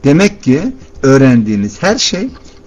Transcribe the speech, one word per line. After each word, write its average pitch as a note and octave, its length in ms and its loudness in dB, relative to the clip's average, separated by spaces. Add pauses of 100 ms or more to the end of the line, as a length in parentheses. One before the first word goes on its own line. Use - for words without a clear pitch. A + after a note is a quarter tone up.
Demek F3+ 400 0
ki E3 300 -2 (300)
öğrendiğiniz A#2 800 0
her F#3+ 140 0
şey G#3 320 -6 (380)